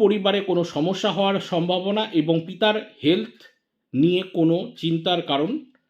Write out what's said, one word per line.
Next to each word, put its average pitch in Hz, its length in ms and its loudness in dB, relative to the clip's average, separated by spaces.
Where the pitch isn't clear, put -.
পরিবারে 196 480 2
কোনো 175 140 2
সমস্যা 190 420 0
হওয়ার 196 200 2
সম্ভাবনা, 185 520 -2
এবং 165 160 2
পিতার 214 300 0
হেলথ 143 340 0
নিয়ে 175 280 2
কোনো 165 200 4
চিন্তার 165 400 -2
কারণ 147 200 0